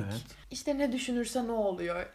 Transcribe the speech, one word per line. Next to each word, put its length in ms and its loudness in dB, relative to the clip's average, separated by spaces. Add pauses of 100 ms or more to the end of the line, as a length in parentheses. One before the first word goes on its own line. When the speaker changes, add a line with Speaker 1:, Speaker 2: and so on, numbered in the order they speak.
(120)
Speaker 1:
Evet. 140 -4 (260)
Speaker 2:
İşte 260 0
ne 140 4
düşünürsen 580 0
o 60 0
oluyor 400 2 (200)